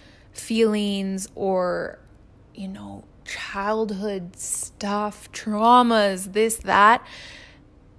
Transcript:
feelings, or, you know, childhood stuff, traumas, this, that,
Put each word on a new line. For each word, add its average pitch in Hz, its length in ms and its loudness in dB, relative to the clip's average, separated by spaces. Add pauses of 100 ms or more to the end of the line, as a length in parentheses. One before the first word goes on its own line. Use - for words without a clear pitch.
(320)
feelings, 202 1000 -2
or, 180 640 -4 (560)
you 190 140 -12
know, 202 360 -16 (200)
childhood 202 1120 -4
stuff, - 960 -6
traumas, 214 1000 4
this, 220 240 2
that, 202 440 6 (960)